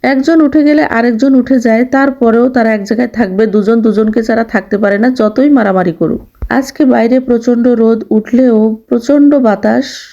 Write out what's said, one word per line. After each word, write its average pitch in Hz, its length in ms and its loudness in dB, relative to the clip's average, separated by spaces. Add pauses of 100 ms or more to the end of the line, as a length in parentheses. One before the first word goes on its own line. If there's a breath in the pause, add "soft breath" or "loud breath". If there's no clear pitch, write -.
একজন 277 380 0
উঠে 294 220 2
গেলে 302 260 2
আরেকজন 240 460 0
উঠে 262 240 0
যায়, 226 320 0
তারপরেও 254 580 0
তারা 240 220 0
এক 214 120 -2
জায়গায় 226 300 -4
থাকবে। 202 340 -2
দুজন 208 340 0
দুজনকে 220 420 0
ছাড়া 226 200 -2
থাকতে 208 340 -4
পারে 202 200 0
না, 220 160 0
যতই 254 380 0
মারামারি 190 400 0
করুক। 160 300 -4 (300)
আজকে 262 340 -4
বাইরে 240 340 2
প্রচণ্ড 240 540 -2
রোদ 226 260 0 (100)
উঠলেও 226 480 0 (280)
প্রচণ্ড 285 540 2
বাতাস 220 460 0 (280)